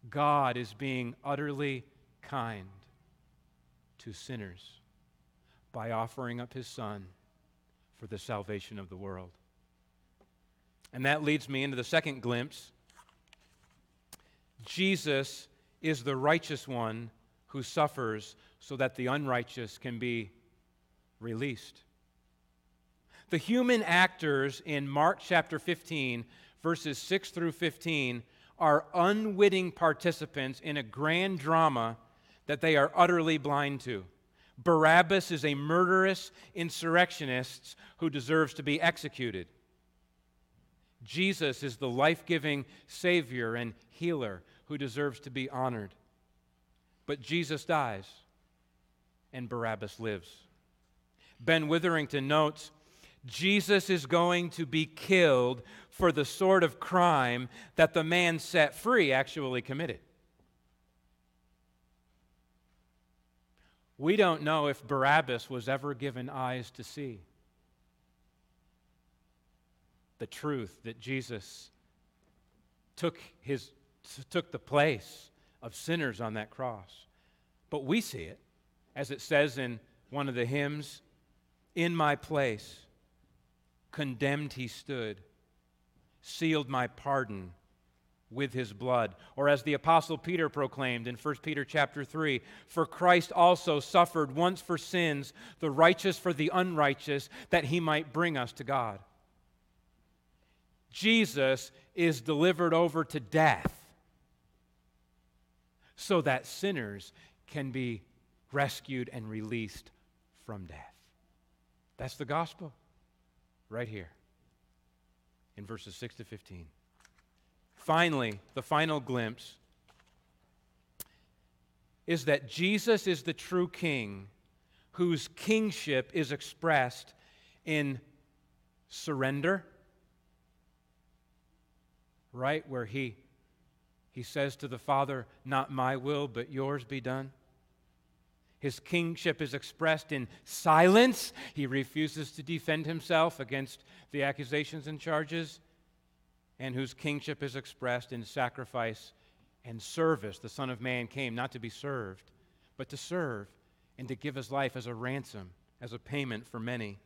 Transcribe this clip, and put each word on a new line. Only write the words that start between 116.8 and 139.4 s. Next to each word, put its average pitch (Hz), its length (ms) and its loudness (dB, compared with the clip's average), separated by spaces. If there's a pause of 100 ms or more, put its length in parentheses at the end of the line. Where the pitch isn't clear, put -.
Finally, 147 640 2 (140)
the 135 80 -6
final 156 380 0
glimpse 120 560 -6 (2500)
is 165 180 0
that 139 240 2
Jesus 202 580 2
is 170 180 -2
the 165 100 -4
true 180 340 -2
king 104 600 -4 (640)
whose 175 360 0
kingship 202 840 0
is 151 160 -2
expressed 147 840 -2 (500)
in 143 360 -2 (880)
surrender, 143 800 -2 (2750)
right? 139 360 -2
Where 127 180 -6
he, 120 300 -6 (920)
he 127 120 -14
says 139 340 -4
to 143 120 -12
the 120 100 -10
Father, 135 480 -2 (180)
"Not 135 260 -2
my 131 260 0
will, 143 300 -2
but 120 240 -8
yours 135 340 -4
be 135 160 -8
done." 131 320 -6 (1300)
His 135 160 -6
kingship 170 640 -2